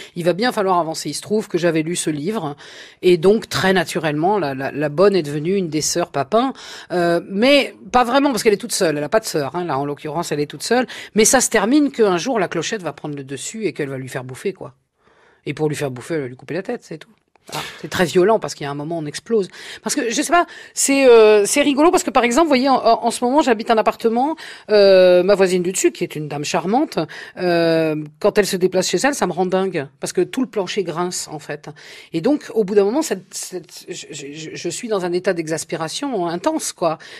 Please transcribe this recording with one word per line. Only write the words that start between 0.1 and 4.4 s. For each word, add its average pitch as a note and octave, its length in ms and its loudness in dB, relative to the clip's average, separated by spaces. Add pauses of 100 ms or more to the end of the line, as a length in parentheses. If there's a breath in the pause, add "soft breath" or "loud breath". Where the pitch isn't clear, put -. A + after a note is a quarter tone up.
Il E3+ 80 -6
va F3 100 2
bien A#3 180 0
falloir F#3+ 260 0
avancer. » D#3+ 320 -4
Il C#3+ 40 -10
se - 80 -8
trouve G#3+ 260 -2
que - 80 -4
j'avais D#3+ 260 2
lu E3 140 -4
ce - 140 -4
livre, D#3 460 -6 (440 loud breath)
et F3+ 160 4
donc, F#3+ 320 2
très F#3+ 240 0
naturellement, E3 680 0
la, C#3+ 160 -2